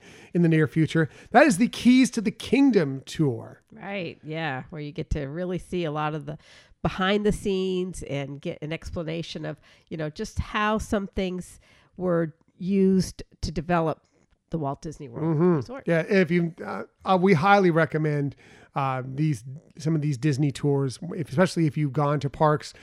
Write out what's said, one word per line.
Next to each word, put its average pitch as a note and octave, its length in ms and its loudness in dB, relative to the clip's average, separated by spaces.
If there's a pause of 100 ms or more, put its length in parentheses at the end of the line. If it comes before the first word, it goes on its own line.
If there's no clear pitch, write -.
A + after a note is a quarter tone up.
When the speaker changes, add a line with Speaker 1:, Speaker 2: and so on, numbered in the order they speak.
(340)
Speaker 1:
in F3 80 4
the E3 80 6
near D#3 180 4
future. D#3+ 420 2 (220)
That C4+ 160 8
is F#3+ 100 4
the A#3 100 4
Keys B3+ 440 4
to A3+ 100 -4
the F3+ 100 -2
Kingdom G3 760 2
tour. A2+ 560 -4 (120)
Speaker 2:
Right, G3+ 500 -10
yeah, D#3 460 -6
where D#3 120 -12
you D3 120 -10
get D#3 180 -8
to D3+ 140 -4
really F3 320 -6
see F3 260 -6
a D3+ 80 -4
lot D3+ 240 -4
of D3 120 -10
the D3 100 -12 (460)
behind G3 420 0
the G#3 60 2
scenes F#3 720 -4
and C#3 380 -10
get - 200 -10
an D3+ 120 -8
explanation D#3+ 720 -8
of, D3+ 120 -8 (320)
you E3+ 60 -12
know, D#3 140 -6
just - 280 -10
how G#3+ 400 -2
some G3+ 300 -4
things F3+ 520 -6 (360)
were E3+ 400 -2 (220)
used F#3+ 680 2 (180)
to E3+ 120 -6
develop E3 480 -2 (480)
the E3+ 100 -4
Walt C#3 220 -6
Disney D3 260 -14
World D3 180 -8
Speaker 1:
Mm-hmm. E3 300 4
Speaker 2:
Resort. D#3 320 -4
Speaker 1:
Yeah, E3 140 2
if F#3 280 2
you, E3+ 240 2 (100)
uh, G3+ 200 -8 (220)
uh, F#3+ 140 4
we F#3+ 140 6
highly F#3+ 380 4
recommend, D3+ 640 0 (400)
uh, C3 300 -2
these, C3 380 -2 (340)
some D#3+ 180 -2
of D3+ 60 0
these C#3+ 160 -2
Disney C#3+ 340 0
tours, C#3 480 -2 (160)
if, E3+ 140 -6
especially E3 380 2
if C#3+ 100 -4
you've D3 160 -2
gone D3 260 0
to C#3 100 -4
parks D3+ 540 2